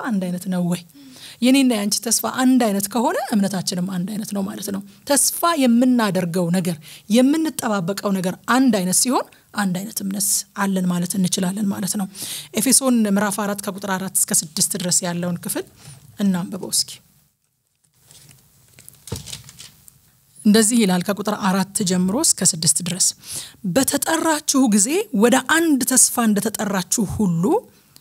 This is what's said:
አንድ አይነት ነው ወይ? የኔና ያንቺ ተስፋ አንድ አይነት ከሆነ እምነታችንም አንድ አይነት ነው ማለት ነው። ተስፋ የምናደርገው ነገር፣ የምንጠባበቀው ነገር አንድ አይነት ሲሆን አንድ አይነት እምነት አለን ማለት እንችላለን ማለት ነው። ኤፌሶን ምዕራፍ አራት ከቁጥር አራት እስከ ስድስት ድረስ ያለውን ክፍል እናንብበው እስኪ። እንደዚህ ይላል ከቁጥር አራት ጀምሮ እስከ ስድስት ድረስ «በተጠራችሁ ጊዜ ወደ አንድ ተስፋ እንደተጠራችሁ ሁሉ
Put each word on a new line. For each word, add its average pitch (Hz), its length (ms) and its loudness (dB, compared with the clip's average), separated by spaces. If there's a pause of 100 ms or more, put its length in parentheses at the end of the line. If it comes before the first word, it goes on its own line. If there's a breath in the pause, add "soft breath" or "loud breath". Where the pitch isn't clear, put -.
አንድ 208 200 -2
አይነት 180 240 -4
ነው 180 180 0
ወይ? 175 160 -2 (600 loud breath)
የኔና 254 320 4
ያንቺ 208 280 -2
ተስፋ 226 240 -2 (100)
አንድ 254 280 4
አይነት 196 260 0
ከሆነ 294 300 0 (100)
እምነታችንም 190 600 -2
አንድ 185 220 -4
አይነት 214 220 -8
ነው 202 100 -2
ማለት - 260 -8
ነው። 196 120 -6 (260 loud breath)
ተስፋ - 340 0 (180)
የምናደርገው 220 920 2
ነገር፣ 175 260 0 (380 loud breath)
የምንጠባበቀው 233 1000 2
ነገር 185 240 -2 (120)
አንድ 247 260 4
አይነት 180 240 0
ሲሆን 277 280 0 (280 soft breath)
አንድ 196 220 -2
አይነት 202 240 -8
እምነት 196 280 -4 (300)
አለን 190 280 0
ማለት 175 280 -2
እንችላለን 196 540 -2
ማለት 196 280 -4
ነው። 196 120 -4 (460 loud breath)
ኤፌሶን 254 500 2
ምዕራፍ 202 340 0
አራት 202 240 -4
ከቁጥር 196 300 -6
አራት 185 240 -4
እስከ - 180 0
ስድስት - 380 -2
ድረስ 180 300 -2
ያለውን 175 360 -4
ክፍል - 260 -8 (540 loud breath)
እናንብበው 185 540 -2
እስኪ። - 180 -2 (3500)
እንደዚህ 220 340 4
ይላል 180 240 2
ከቁጥር 202 320 -4 (100)
አራት 190 400 0
ጀምሮ 185 360 0
እስከ - 240 0
ስድስት 165 380 0
ድረስ 170 240 -2 (580 loud breath)
«በተጠራችሁ 285 1040 0
ጊዜ 208 200 4 (260)
ወደ 226 220 4 (140)
አንድ 311 340 4
ተስፋ - 400 2
እንደተጠራችሁ 202 840 -2
ሁሉ 175 340 0 (560 soft breath)